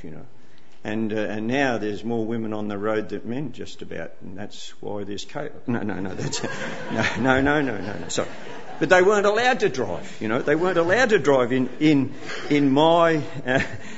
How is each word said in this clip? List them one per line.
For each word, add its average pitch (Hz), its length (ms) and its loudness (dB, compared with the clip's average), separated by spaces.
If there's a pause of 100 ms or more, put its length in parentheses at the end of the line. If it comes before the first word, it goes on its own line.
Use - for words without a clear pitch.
you 78 80 -10
know. 78 140 -10 (580)
And, 110 300 -2
uh, 110 40 -2
and 107 280 -2
now 127 320 2
there's 104 260 -4
more 113 220 -2
women 113 280 -4
on 107 140 -4
the 104 120 -4
road 107 300 -2
than 101 200 -6
men, 127 220 -6
just - 320 -10
about, 85 380 -8
and 92 140 -10
that's 98 340 -8 (120)
why 104 220 -6
there's 98 220 -8
co-, 147 260 -8 (160)
no, 117 160 0
no, 98 160 -4
no, 95 160 -6
that's, - 280 -4
<laughs> - 480 -6
no, 113 140 2 (140)
no, 131 220 4
no, 147 200 4
no, 123 180 -2
no, 95 200 -6
no, 85 80 -8
sorry. - 220 -2 (500)
But 156 100 0
they 185 140 8
weren't 202 240 6
allowed 233 320 2
to 202 100 2
drive, 95 500 -4
you 110 80 -2
know, 117 140 2
they 147 140 2
weren't 175 240 2
allowed 202 300 4
to 202 100 6
drive 127 320 4
in, 127 180 2 (100)
in, 143 340 4 (360)
in 143 220 4
my, 160 500 6 (240)
uh, 127 160 4 (360)